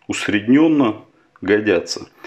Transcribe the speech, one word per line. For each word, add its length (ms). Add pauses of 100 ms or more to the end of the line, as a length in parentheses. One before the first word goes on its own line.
усреднённо, 920 (440)
годятся. 720 (160)